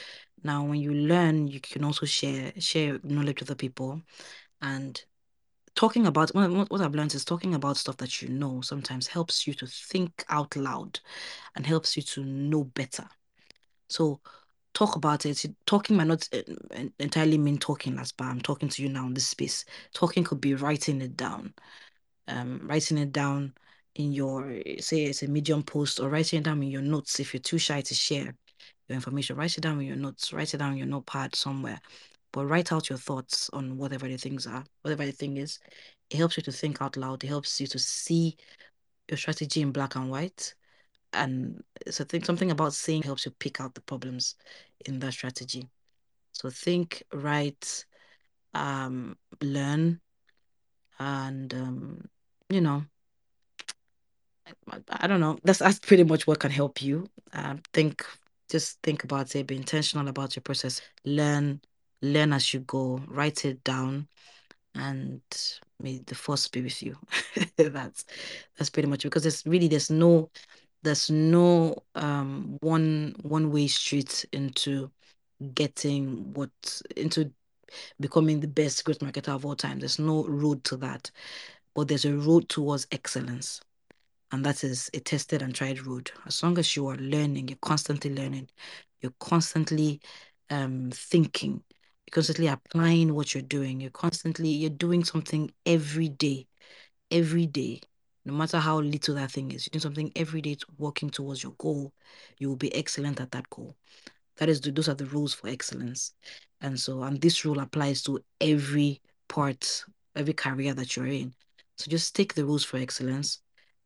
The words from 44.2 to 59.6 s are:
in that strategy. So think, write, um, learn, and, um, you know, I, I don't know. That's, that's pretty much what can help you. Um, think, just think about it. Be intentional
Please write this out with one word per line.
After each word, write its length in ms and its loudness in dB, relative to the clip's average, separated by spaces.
in 140 -6
that 120 -4
strategy. 560 -10
So 180 -8
think, 520 -2
write, 720 -2
um, 640 -4
learn, 580 2
and, 560 -4
um, 540 -8
you 120 4
know, 240 4
I, 180 -12
I 180 0
don't 140 6
know. 220 4
That's, 180 6
that's 180 6
pretty 260 10
much 220 6
what 140 4
can 100 2
help 320 0
you. 240 0
Um, 280 -6
think, 320 4
just 340 -2
think 220 0
about 300 -2
it. 120 -2
Be 100 -4
intentional 520 0